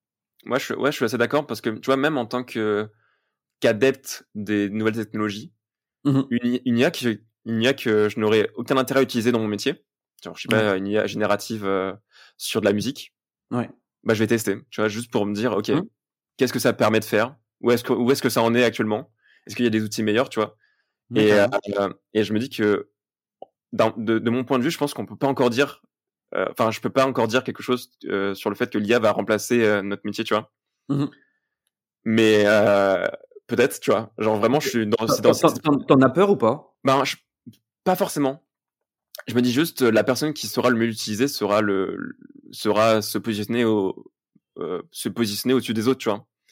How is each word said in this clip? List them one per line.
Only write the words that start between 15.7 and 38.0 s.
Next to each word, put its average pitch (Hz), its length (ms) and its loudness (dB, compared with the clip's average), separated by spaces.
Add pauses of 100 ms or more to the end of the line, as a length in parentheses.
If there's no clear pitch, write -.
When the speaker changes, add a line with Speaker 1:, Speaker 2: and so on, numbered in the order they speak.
Speaker 1:
qu'est-ce 127 160 0
que 127 60 -2
ça 120 120 2
permet 110 300 2
de 107 40 -6
faire ? 113 300 -2 (240)
Où 117 120 2
est-ce 120 120 2
que, - 80 -2
où 120 200 2
est-ce 139 100 0
que 127 80 0
ça 120 120 0
en 117 140 2
est 123 80 4
actuellement ? 110 480 -2 (340)
Est-ce 113 120 -16
qu'il 123 80 0
y - 20 4
a 113 40 0
des 110 100 0
outils 107 220 -4
meilleurs ? » 107 260 0
tu - 100 -4
vois. 107 160 -4 (560)
Speaker 2:
Ouais, 107 120 2
Speaker 1:
Et, 107 60 4
Speaker 2:
carrément. 101 200 6 (300)
Speaker 1:
euh, 98 100 0 (240)
et 107 100 2
je 104 100 -4
me 107 60 0
dis 117 100 -6
que 104 420 0 (800)
dans, 113 240 2
de, 113 220 0
de 117 100 -2
mon 123 160 -2
point 135 120 0
de 120 60 0
vue, 156 80 -2
je - 60 -6
pense 147 160 -4
qu'on 110 120 -10
peut 98 120 -14
pas 139 100 0
encore 131 220 2
dire, 123 320 -2 (540)
euh, 95 160 -2
enfin, 113 200 0
je - 80 -6
peux 117 100 -6
pas 135 160 2
encore 123 220 0
dire 123 160 0
quelque - 200 -10
chose, - 280 -4 (140)
euh, 98 300 -2
sur 107 140 -6
le 101 60 -2
fait - 140 -2
que - 80 -4
l'I 104 160 0
A - 60 4
va 107 120 2
remplacer, 110 520 0
euh, 104 180 2
notre 101 240 -8
métier, 104 180 -6
tu 110 100 -4
vois. 107 200 -2 (360)
Speaker 2:
Mhm. 143 200 -2 (960)
Speaker 1:
Mais, 110 400 4
euh, 101 600 4 (420)
peut-être, 120 320 0
tu - 100 -4
vois. 110 280 0
Genre, 107 200 0
vraiment, 113 220 4
je 143 100 -4
suis 117 160 0
dans, 104 120 0
Speaker 2:
T'en, 113 100 -4
Speaker 1:
c'est 123 140 2
dans 113 100 6
Speaker 2:
t'en, 143 220 4
t'en, 143 240 0
t'en 135 240 4
as 131 80 6
peur 185 200 4
ou 196 80 2
pas ? 123 460 0
Speaker 1:
Ben, 135 200 2
je, - 120 -6 (680)
pas 185 120 2
forcément. 156 500 -2 (840)